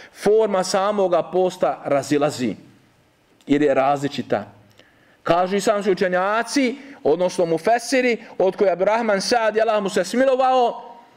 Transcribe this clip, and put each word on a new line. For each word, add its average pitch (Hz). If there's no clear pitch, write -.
forma 208
samoga 190
posta 175
razilazi 139
ili 147
je 135
različita. 135
Kažu 180
islamski 202
učenjaci, 202
odnosno 180
mufesiri, 233
od 185
koje 190
Abdurrahman 202
Sa'di, 220
Allah 214
mu 190
se 185
smilovao, 254